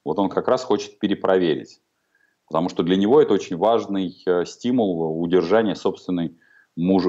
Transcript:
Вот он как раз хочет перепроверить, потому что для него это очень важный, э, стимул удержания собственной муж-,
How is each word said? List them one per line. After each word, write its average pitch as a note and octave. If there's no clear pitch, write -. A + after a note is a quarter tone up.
Вот -
он G2
как -
раз B2+
хочет -
перепроверить, F#2
потому E2
что -
для F2+
него G#2+
это B2
очень F2+
важный, G2+
э, F2
стимул E2+
удержания F2+
собственной F2
муж-, F2+